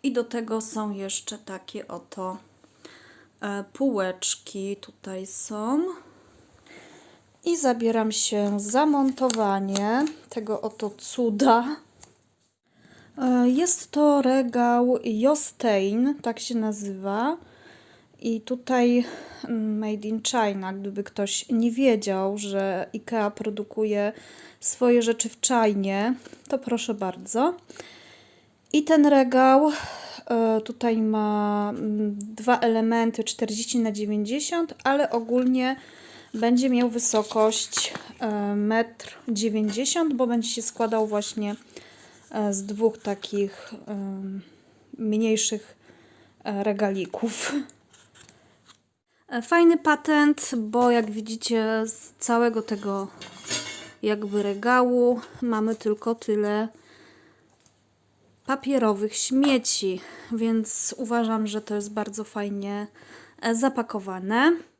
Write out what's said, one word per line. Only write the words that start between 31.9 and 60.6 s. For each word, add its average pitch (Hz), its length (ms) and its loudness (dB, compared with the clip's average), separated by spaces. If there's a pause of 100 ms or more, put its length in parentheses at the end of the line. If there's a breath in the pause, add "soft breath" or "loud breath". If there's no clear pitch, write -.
dwa 220 400 0
elementy 226 640 2
czterdzieści 220 540 -4
na 220 140 0
dziewięćdziesiąt, 214 840 -2 (100)
ale 277 260 2
ogólnie 254 680 0 (580 loud breath)
będzie 247 360 2
miał 247 200 4
wysokość, 220 1000 0 (280 loud breath)
e, 208 360 -2
metr 220 580 0 (140)
dziewięćdziesiąt, 226 840 0
bo 247 120 2
będzie 233 220 0
się 233 140 -4
składał 220 440 0
właśnie, 208 500 -4 (760 loud breath)
e, 208 240 -2
z 196 120 -4
dwóch 214 320 0
takich, 202 760 -6 (120)
em, 196 540 -8 (580 soft breath)
mniejszych, 220 800 0 (680 soft breath)
e, 202 200 -4
regalików. 208 880 -2 (1800 soft breath)
E, 240 140 -6
fajny 339 360 6
patent, 294 800 2
bo 240 340 2
jak 226 200 2
widzicie 220 760 -2
z - 320 -12
całego 233 440 2
tego 202 460 -4 (920 loud breath)
jakby 208 400 0
regału 240 800 4 (220 loud breath)
mamy 226 320 0
tylko 220 400 -2
tyle 208 540 -2 (1800 soft breath)
papierowych 240 720 0
śmieci, 254 840 2 (320 loud breath)
więc 226 680 -2